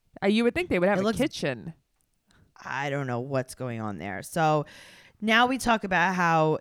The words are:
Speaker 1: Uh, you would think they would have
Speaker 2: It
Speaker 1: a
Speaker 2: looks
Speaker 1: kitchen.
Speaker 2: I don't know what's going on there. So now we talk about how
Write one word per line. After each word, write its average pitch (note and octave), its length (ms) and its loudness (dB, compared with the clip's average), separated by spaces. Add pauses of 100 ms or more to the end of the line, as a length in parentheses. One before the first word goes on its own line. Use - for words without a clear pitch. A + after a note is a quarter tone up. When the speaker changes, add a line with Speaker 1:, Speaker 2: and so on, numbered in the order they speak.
(200)
Speaker 1:
Uh, - 60 -2
you G#3+ 160 4
would A#3+ 120 2
think F4 160 -2
they G#3+ 100 2
would F3+ 80 4
have G3+ 100 2
Speaker 2:
It F#3+ 40 0
Speaker 1:
a - 20 0
Speaker 2:
looks G#3 140 0
Speaker 1:
kitchen. D#3+ 560 -4 (920)
Speaker 2:
I C#3 260 -6
don't C#3 160 -4
know B2 140 -2
what's C3 340 -4
going A#2+ 260 -8
on G#2 180 -6
there. F#2+ 260 -8
So D#3 420 2 (540)
now A3+ 260 4
we B3+ 120 0
talk A3+ 260 0
about F#3 320 0
how E3 440 2